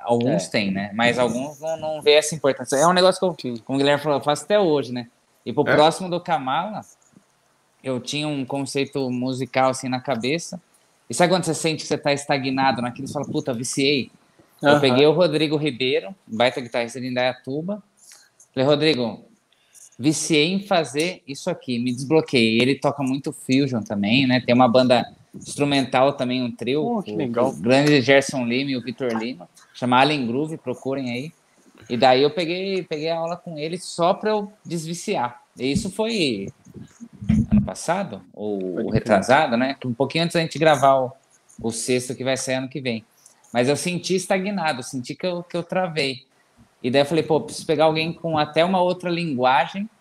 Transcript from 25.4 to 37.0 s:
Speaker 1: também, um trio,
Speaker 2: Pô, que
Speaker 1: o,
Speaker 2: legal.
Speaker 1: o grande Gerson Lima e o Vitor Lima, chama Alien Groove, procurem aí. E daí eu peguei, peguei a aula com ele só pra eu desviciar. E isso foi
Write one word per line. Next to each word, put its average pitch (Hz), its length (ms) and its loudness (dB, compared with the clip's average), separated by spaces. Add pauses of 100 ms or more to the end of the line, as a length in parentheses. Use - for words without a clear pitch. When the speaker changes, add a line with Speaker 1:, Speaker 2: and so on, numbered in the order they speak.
Speaker 1:
também, 127 300 -4
um 120 100 -4
trio, 127 300 -2
Speaker 2:
Pô, 233 200 -2
que - 100 -10
Speaker 1:
o, - 40 -6
Speaker 2:
legal. 123 320 0
Speaker 1:
o 123 80 -6
grande 135 460 4
Gerson 135 420 4
Lima 131 280 -2
e 131 40 -2
o 113 60 -6
Vitor 123 320 -4
Lima, 120 340 -8 (260)
chama 123 240 2
Alien 143 280 4
Groove, 147 320 -4
procurem 127 520 -6
aí. 131 220 -8 (560)
E 123 80 -4
daí 131 260 8
eu 147 80 6
peguei, 180 540 -4
peguei 156 240 -6
a 165 100 -2
aula 165 180 -6
com 165 220 -12
ele 160 200 -6
só 175 360 0
pra 214 160 -4
eu 208 220 -4 (120)
desviciar. 160 800 -6 (160)
E 131 140 -2
isso 190 180 -2
foi 165 580 -2 (1000)